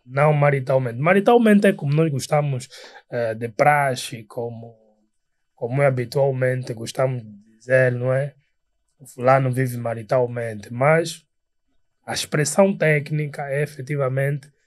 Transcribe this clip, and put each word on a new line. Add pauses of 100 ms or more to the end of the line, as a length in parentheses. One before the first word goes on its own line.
não
maritalmente.
Maritalmente
é
como
nós
gostamos, (400)
eh,
de
praxe,
como, (800)
como
é
habitualmente
gostamos
de (260)
dizer,
não
é? (640)
O
fulano
vive
maritalmente,
mas (800)
a
expressão
técnica
é
efetivamente (160)